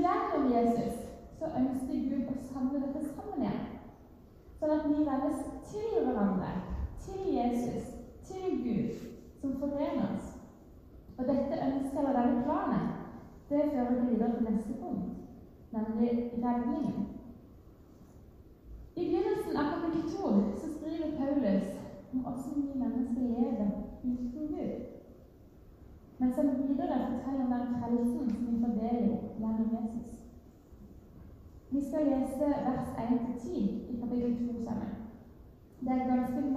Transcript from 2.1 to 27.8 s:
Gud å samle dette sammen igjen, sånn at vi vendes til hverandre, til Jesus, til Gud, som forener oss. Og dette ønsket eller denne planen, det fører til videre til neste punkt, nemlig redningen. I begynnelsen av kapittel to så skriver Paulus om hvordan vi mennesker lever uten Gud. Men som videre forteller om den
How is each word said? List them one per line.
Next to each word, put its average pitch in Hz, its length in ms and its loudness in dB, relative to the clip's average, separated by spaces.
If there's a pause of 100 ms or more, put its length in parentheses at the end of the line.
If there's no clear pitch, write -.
Gud 277 200 0
å - 60 -2 (160)
samle 269 320 0
dette - 240 -4
sammen 392 340 -4
igjen, 208 220 0 (960)
sånn 302 160 4
at 302 100 2
vi 294 220 4
vendes 285 340 2 (300)
til 440 340 0
hverandre, 196 460 2 (500)
til 381 320 -6
Jesus, 240 560 0 (400)
til 381 320 -2
Gud, 208 400 0 (400)
som 269 160 -2
forener 285 560 0
oss. - 180 -6 (840)
Og 254 140 0
dette - 340 2
ønsket 277 320 0
eller 262 220 2
denne 240 260 4
planen, 269 420 2 (640)
det 294 220 4
fører 240 180 2
til 247 220 4
videre 233 240 4
til 220 160 2
neste - 280 -2
punkt, - 320 -4 (600)
nemlig 220 360 2 (360)
redningen. 240 600 0 (1900)
I 349 60 -2
begynnelsen 349 580 2
av 294 140 2
kapittel 330 400 0
to 339 200 2 (280)
så - 160 -6
skriver 320 400 -4
Paulus 262 540 2 (400)
om 254 100 0
hvordan 277 460 -2
vi 254 160 -2
mennesker 247 500 2
lever 208 380 2 (340)
uten 302 480 -2
Gud. 226 320 -4 (1300)
Men 247 160 4
som - 120 4
videre 262 520 2 (120)
forteller 269 340 0
om 247 60 2
den 240 300 0